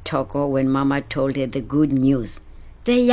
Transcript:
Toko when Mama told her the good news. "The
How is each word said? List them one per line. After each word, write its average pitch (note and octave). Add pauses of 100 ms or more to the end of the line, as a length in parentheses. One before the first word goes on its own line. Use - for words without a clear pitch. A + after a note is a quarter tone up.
Toko C#3
when C3+
Mama C#3
told C3+
her C3+
the C3+
good C#3+
news. C3 (440)
"The A#3+ (140)